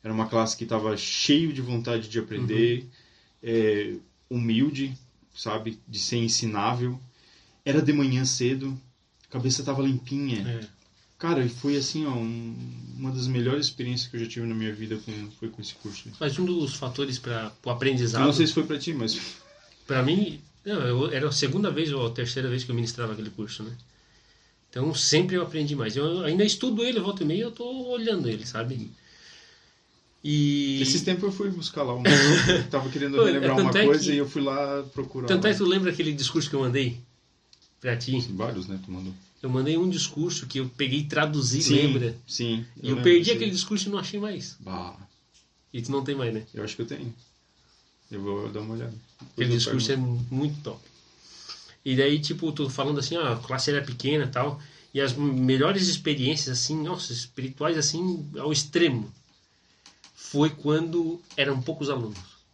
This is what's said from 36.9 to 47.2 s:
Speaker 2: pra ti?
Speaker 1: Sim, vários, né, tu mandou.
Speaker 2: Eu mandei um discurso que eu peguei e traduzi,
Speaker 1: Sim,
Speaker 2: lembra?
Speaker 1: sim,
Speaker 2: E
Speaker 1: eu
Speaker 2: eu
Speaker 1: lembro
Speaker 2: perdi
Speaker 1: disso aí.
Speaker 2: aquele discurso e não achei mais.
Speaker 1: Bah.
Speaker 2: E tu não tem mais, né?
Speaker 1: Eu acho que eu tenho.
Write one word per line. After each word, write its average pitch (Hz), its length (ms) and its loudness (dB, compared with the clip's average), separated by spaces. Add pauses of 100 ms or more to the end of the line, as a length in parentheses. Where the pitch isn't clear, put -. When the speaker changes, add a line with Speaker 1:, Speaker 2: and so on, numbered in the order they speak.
Speaker 2:
pra 120 160 -2
ti? 131 240 -2
Speaker 1:
Sim, 98 160 -6
vários, 95 320 -4
né, 98 160 -8
tu 95 60 -16
mandou. 92 240 -10 (280)
Speaker 2:
Eu 135 60 -4
mandei 135 300 2
um 180 100 2
discurso 165 580 -2
que 135 140 -4
eu 131 160 -4
peguei 139 240 0
e 151 40 -2
traduzi, 147 580 0
Speaker 1:
Sim, 147 120 4
Speaker 2:
lembra? 131 400 4 (120)
Speaker 1:
sim, 117 400 -4 (100)
Speaker 2:
E 127 120 -6
Speaker 1:
eu - 20 -2
Speaker 2:
eu 131 60 2
Speaker 1:
lembro 123 80 -2
Speaker 2:
perdi 175 160 10
Speaker 1:
disso 185 100 2
aí. 226 80 4
Speaker 2:
aquele 220 120 0
discurso 190 380 -2
e - 20 -4
não 202 80 -2
achei 202 220 -6
mais. 208 400 -8
Speaker 1:
Bah. 90 340 -10 (760)
Speaker 2:
E 123 80 -8
tu 117 100 -8
não 135 140 0
tem 139 100 -4
mais, 120 200 -2
né? 107 180 -6
Speaker 1:
Eu 107 100 -8
acho 107 140 -8
que 120 60 -8
eu 113 40 -4
tenho. 143 280 -10 (960)